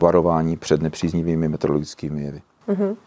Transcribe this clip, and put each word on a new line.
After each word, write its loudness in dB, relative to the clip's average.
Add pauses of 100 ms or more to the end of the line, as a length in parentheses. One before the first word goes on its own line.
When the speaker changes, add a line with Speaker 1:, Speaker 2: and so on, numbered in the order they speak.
Speaker 1:
varování 4
před 0
nepříznivými 0
meteorologickými -2
jevy. -10 (240)
Speaker 2:
Mhm. -2 (100)